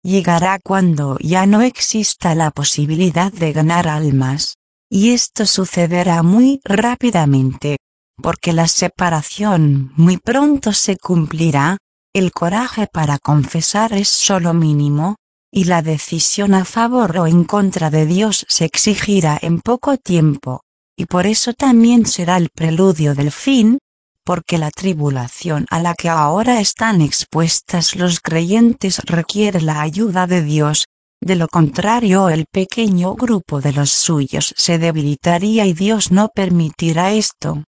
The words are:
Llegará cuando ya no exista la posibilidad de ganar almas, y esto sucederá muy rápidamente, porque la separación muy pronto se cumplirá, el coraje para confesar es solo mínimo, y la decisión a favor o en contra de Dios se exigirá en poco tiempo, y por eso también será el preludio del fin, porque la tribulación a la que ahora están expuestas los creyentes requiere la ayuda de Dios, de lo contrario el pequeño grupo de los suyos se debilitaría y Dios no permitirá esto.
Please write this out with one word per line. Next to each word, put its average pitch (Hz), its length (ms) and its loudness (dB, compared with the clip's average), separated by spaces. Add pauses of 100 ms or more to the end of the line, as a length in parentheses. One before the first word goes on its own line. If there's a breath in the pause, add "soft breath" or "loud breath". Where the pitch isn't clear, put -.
Llegará 180 580 0
cuando 160 600 0
ya 185 240 0
no 208 160 4
exista 214 720 -2
la 160 160 0
posibilidad 160 800 -2
de 160 220 -4
ganar 165 340 0
almas, 143 720 -2 (320)
y 208 220 2
esto 226 340 -2
sucederá 175 760 0
muy 247 440 4
rápidamente, 156 1120 0 (440)
porque 170 300 -4
la 165 160 2
separación 165 1300 0
muy 170 220 4
pronto 269 560 0
se 196 240 -2
cumplirá, 160 800 0 (360)
el 185 200 0
coraje 185 580 -4
para 147 280 -2
confesar 160 760 0
es 196 160 0
solo 175 440 0
mínimo, 151 600 0 (360)
y 196 120 0
la 170 180 2
decisión 165 720 -2
a 185 120 2
favor 233 520 -2
o 170 100 0
en 170 160 4
contra 185 460 0
de 156 160 2
Dios 196 440 0
se - 160 0
exigirá 190 760 0
en 165 200 -2
poco 247 360 -2
tiempo, 151 640 -2 (340)
y 175 100 -8
por 180 200 -2
eso 220 280 -2
también 233 520 4
será 180 320 -2
el 170 120 0
preludio 160 680 0
del 143 160 -2
fin, 254 480 2 (460)
porque 175 320 -4
la 151 140 -2
tribulación 147 1000 -4
a 165 100 -2
la 170 140 -2
que 170 160 -4
ahora 180 500 2
están 208 420 0
expuestas - 960 -2
los 175 240 -2
creyentes 190 840 0
requiere 190 560 -2
la 156 200 -2
ayuda 180 460 -2
de 180 160 0
Dios, 151 420 0 (360)
de 180 140 0
lo 165 120 0
contrario 190 840 2
el 156 160 0
pequeño 190 720 -2
grupo 208 460 -2
de 143 100 0
los 139 180 0
suyos - 680 -2
se 170 200 0
debilitaría 170 880 0
y 185 80 2
Dios 196 380 0
no 208 160 4
permitirá 175 840 0
esto. 151 540 -4